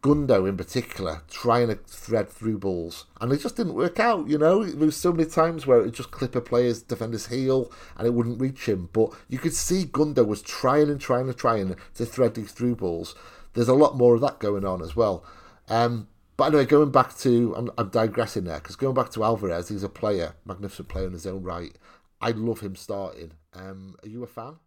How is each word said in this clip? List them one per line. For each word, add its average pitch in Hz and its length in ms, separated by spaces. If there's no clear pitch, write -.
Gundo 131 460
in 98 80
particular, 87 720
trying 120 380
to 110 80
thread - 560
through 110 280
balls, 90 480
and 120 120
it 147 60
just 233 180
didn't 185 180
work 131 240
out, 220 300
you 147 100
know? 175 240
There 156 240
was 151 100
so 180 140
many 160 180
times 160 380
where 123 140
it 101 60
would 117 80
just - 180
clip - 240
a 120 40
player's 120 400
defender's 113 460
heel, 131 460
and 113 100
it 120 80
wouldn't 120 260
reach 131 260
him, 90 260
but 110 180
you 131 100
could 160 160
see 185 300
Gundo 143 400
was 104 180
trying 147 480
and 143 100
trying 127 280
and 120 80
trying 101 380
to 117 120
thread 117 280
these 107 180
through 120 240
balls. 85 400
There's 120 140
a 127 60
lot 139 220
more 120 180
of 113 60
that 113 180
going 101 260
on 92 160
as 80 140
well. 101 300
Um, 117 380
but 139 120
anyway, 147 180
going 147 260
back 131 260
to, 120 380
I'm, 120 200
I'm 107 120
digressing 110 560
there, 78 160
'cause - 160
going 135 180
back 123 180
to 110 120
Alvarez, 98 460
he's 101 120
a 98 60
player, 92 460
magnificent 95 440
player 95 180
in 90 80
his 82 120
own 95 160
right. 87 340
I 120 100
love 113 300
him 95 160
starting. 87 560
Um, 95 500
are 104 40
you 117 140
a 120 60
fan? 131 280